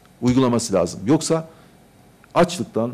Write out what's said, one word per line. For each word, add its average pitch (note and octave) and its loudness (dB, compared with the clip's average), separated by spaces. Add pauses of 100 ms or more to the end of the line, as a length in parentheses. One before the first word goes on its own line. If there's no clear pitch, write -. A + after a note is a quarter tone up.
(220)
uygulaması A#2+ 2
lazım. F2+ 0
Yoksa D#3+ 0 (880)
açlıktan B2 0